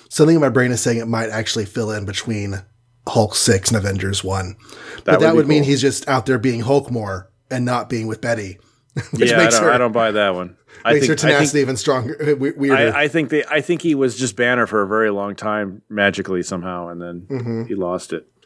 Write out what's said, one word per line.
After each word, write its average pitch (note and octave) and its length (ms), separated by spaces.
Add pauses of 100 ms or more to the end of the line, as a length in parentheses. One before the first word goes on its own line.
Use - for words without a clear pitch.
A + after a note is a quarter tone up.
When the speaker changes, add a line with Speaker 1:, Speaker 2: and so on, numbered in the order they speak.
Speaker 1:
something E3 260
in D#3 60
my C3+ 80
brain B2 220
is A#2 100
saying A#2 180
it A2+ 80
might A2+ 220
actually A2 360
fill G#2+ 260
in G#2+ 120
between G2+ 600 (440)
Hulk G#2 280
six G2 340
and A2+ 80
Avengers G2 460
one. F#2 320 (420)
But - 80
Speaker 2:
That F#2 60
would F#2 100
Speaker 1:
that D#3+ 100
Speaker 2:
be E3 60
Speaker 1:
would C#3+ 100
mean D3 160
Speaker 2:
cool. C3+ 60
Speaker 1:
he's C#3 120
just C3+ 260
out C3 200
there C3 100
being A#2 240
Hulk C#3 300
more G2 380 (200)
and B2 160
not B2 240
being A2+ 180
with A2 140
Betty, G#2+ 380 (340)
<laughs> - 180
which A#2+ 200
Speaker 2:
Yeah, A#2 60
Speaker 1:
makes A2+ 180
Speaker 2:
I A2 60
don't, G#2+ 80
Speaker 1:
her, - 40
Speaker 2:
I B2 60
don't A#2+ 120
buy A2+ 200
that G2+ 240
one. F2+ 200 (300)
I A#2+ 80
Speaker 1:
makes C#3 140
Speaker 2:
think, D#3 120
Speaker 1:
her D#3 80
Speaker 2:
I - 20
think C#3+ 80
Speaker 1:
tenacity D3 240
even C3 160
stronger, C#3+ 580
<laughs> C3 40
we-, C#3 120
weirder. C#3 440
Speaker 2:
I, D3 80
I D3+ 40
think D3+ 220
they, D3+ 160
I D3+ 160
think E3+ 200
he D#3+ 140
was C3 200
just A2+ 200
Banner B2 320
for G#2+ 160
a F#2+ 40
very G#2+ 220
long G2+ 260
time, G#2 540
magically G2 540
somehow, F2 460
and F2 120
then F2 280
Speaker 1:
Mm-hmm. A#2 360
Speaker 2:
he A#2 100
lost F2+ 380
it. D#2+ 140 (180)